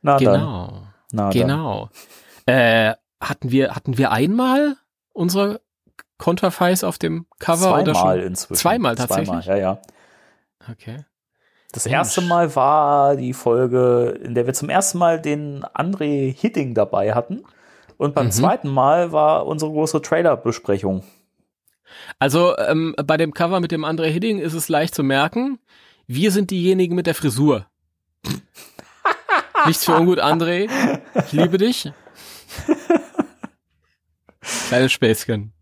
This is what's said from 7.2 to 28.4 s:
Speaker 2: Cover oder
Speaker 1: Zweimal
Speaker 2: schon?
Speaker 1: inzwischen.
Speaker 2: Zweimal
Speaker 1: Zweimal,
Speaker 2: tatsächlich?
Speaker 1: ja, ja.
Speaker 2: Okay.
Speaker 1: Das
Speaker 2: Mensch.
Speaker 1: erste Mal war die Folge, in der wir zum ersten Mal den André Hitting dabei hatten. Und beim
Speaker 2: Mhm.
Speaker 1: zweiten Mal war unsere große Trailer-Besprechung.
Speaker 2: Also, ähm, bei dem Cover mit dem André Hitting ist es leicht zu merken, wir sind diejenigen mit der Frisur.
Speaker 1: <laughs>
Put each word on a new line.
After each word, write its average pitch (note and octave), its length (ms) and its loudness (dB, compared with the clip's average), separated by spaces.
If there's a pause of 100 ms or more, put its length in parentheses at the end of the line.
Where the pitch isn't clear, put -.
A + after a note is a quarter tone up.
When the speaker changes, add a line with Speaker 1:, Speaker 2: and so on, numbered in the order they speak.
Speaker 2:
Cover E3+ 420 2
oder F#3 120 2
Speaker 1:
Zweimal F#2 260 4
Speaker 2:
schon? F#2 80 -4
Speaker 1:
inzwischen. F2+ 320 -8
Speaker 2:
Zweimal F3 380 0
Speaker 1:
Zweimal, A#2+ 100 -2
Speaker 2:
tatsächlich? F2+ 380 -2
Speaker 1:
ja, F#2+ 100 0
ja. F#2+ 240 0 (920)
Speaker 2:
Okay. A#2+ 340 -16 (680)
Speaker 1:
Das - 140 -8
Speaker 2:
Mensch. B2 100 -2
Speaker 1:
erste E3+ 260 0
Mal E3+ 340 0
war C#3+ 600 4
die B2+ 180 -6
Folge, B2 920 2
in A#2+ 120 -8
der A#2+ 100 2
wir B2+ 80 -2
zum - 160 -6
ersten F#3 300 0
Mal E3 200 2
den D3 460 -6
André D3 680 -2
Hitting D3 420 -4
dabei G2+ 400 0
hatten. F#3 280 -4 (540)
Und C#3+ 160 -2
beim C3+ 140 2
Speaker 2:
Mhm. G#2+ 40 0
Speaker 1:
zweiten C#3+ 380 0
Mal D3 420 2
war D#3 360 2
unsere D#3 240 -4
große D#3 300 0
Trailer-Besprechung. A2 1000 0 (1160)
Speaker 2:
Also, D#3+ 380 2
ähm, D#3 360 -2 (120)
bei D#3 120 0
dem D#3 160 -2
Cover F3+ 260 -2
mit F3 120 -4
dem D#3+ 140 -4
André D#3+ 220 -4
Hitting F#3+ 320 -2
ist E3+ 140 -6
es E3 160 -8
leicht D#3+ 240 0
zu - 100 -4
merken, D#3+ 560 -2 (480)
wir D#3 240 0
sind F#3+ 200 0
diejenigen F3+ 440 2
mit F3 120 -2
der E3 80 0
Frisur. C3 500 0 (580)
Speaker 1:
<laughs> - 1400 -4